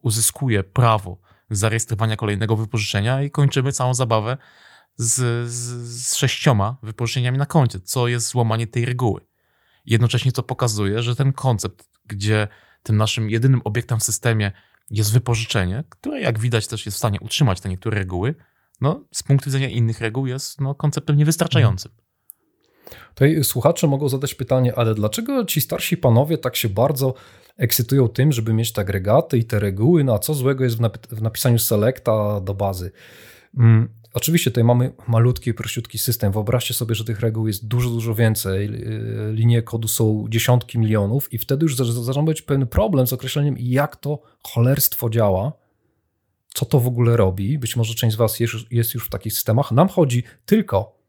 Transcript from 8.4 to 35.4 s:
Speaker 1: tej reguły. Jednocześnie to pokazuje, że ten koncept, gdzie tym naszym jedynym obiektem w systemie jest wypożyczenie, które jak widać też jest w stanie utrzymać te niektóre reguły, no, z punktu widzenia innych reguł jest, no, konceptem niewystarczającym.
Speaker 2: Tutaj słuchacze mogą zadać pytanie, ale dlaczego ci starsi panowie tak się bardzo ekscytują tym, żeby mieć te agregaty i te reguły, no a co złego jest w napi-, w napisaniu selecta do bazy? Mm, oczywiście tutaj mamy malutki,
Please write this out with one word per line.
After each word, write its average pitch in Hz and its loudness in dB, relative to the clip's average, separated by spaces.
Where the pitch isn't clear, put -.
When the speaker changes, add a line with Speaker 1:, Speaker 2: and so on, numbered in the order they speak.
Speaker 1:
tej 120 -2
reguły. 123 -2
Jednocześnie 117 2
to 127 -2
pokazuje, 107 -2
że 120 -2
ten 135 0
koncept, - -2
gdzie 104 0
tym 107 0
naszym 107 0
jedynym 120 4
obiektem 113 -4
w - -4
systemie 107 0
jest 104 0
wypożyczenie, 113 0
które 277 -10
jak 117 0
widać 113 0
też - -10
jest 104 -8
w - -8
stanie 107 -2
utrzymać 113 0
te - -8
niektóre 104 -4
reguły, 95 -4
no, 156 -2
z - -10
punktu 139 2
widzenia 135 -2
innych 113 0
reguł 117 -4
jest, 131 -8
no, 139 -4
konceptem 147 -2
niewystarczającym. 147 2
Speaker 2:
Tutaj 151 2
słuchacze 156 2
mogą 139 0
zadać 135 -4
pytanie, 127 0
ale 113 2
dlaczego 226 -2
ci - -2
starsi - -4
panowie 143 4
tak - -4
się 117 -2
bardzo 131 0
ekscytują 123 2
tym, 139 2
żeby 113 0
mieć 113 0
te 107 -2
agregaty 101 2
i 113 2
te 110 -2
reguły, 110 2
no 123 2
a 101 0
co 156 -4
złego 131 0
jest 117 0
w 110 -4
napi-, 113 -4
w 110 -4
napisaniu 113 2
selecta 107 0
do 95 -6
bazy? 92 -4
Mm, 113 6
oczywiście 160 2
tutaj 113 2
mamy 123 2
malutki, 117 2